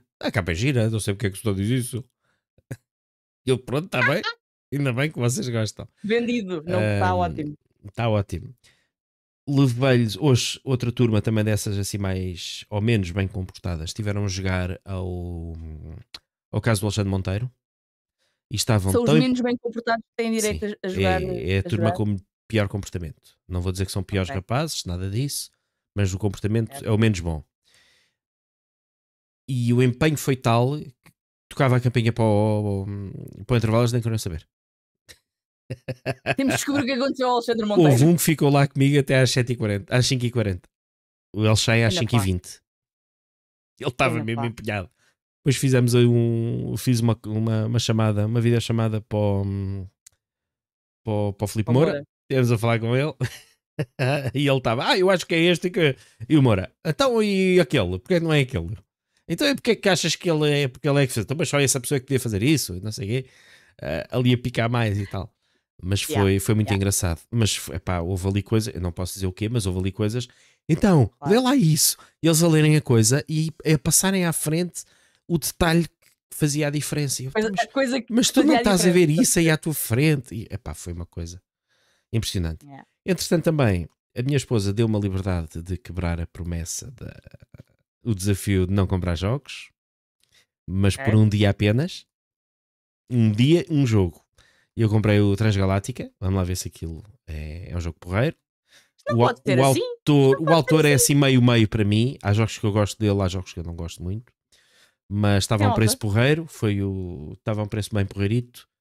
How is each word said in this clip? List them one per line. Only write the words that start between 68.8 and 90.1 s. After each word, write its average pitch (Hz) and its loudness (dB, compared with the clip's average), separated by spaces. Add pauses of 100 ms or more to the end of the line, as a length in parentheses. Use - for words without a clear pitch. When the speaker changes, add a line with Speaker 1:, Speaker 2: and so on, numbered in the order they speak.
Speaker 1:
não 87 -4
posso 92 -8
dizer 95 -6
o 92 -4
quê, 104 -6
mas 117 -2
houve 92 -2
ali 92 -2
coisas. 110 -4 (400)
"Então, 165 4 (120)
Speaker 2:
Claro. 170 2
Speaker 1:
lê 240 6
lá 254 2
isso." 160 2 (260)
E 151 -2
eles 160 4
a 175 4
lerem 156 4
a 147 2
coisa 117 2
e 160 -4 (140)
a 156 2
passarem 185 0
à 165 0
frente 165 -4 (420)
o 170 0
detalhe 165 0
que - -20
fazia 147 0
a 143 -2
diferença. 143 -4
E 127 -10
eu, 131 -10
Speaker 2:
Pois, 214 -2
Speaker 1:
"Então, 202 -6
mas, 220 -2
Speaker 2:
a - -20
coisa 269 -2
que - -12
Speaker 1:
mas 226 2
tu 269 4
não 294 4
Speaker 2:
fazia 294 4
a - 2
Speaker 1:
estás 208 2
a 180 4
ver 180 6
Speaker 2:
diferença. 156 2
Speaker 1:
isso - 2
aí 165 4
à 156 4
tua 160 -6
frente?" 143 0
E, 110 -8
epá, 80 -10
foi - -12
uma 85 -10
coisa 87 -12 (720)
impressionante. 90 -4
Speaker 2:
Yeah. 139 -20 (220)
Speaker 1:
Entretanto, 175 -2
também, 113 2 (260)
a - -6
minha 143 0
esposa 101 0
deu 113 0
uma 110 0
liberdade 92 -4
de 90 -8
quebrar 87 -6
a 82 -6
promessa, 85 -10
da, - -16 (920)
o 117 0
desafio 95 0
de 95 -2
não 101 2
comprar 90 -2
jogos, 101 -6 (960)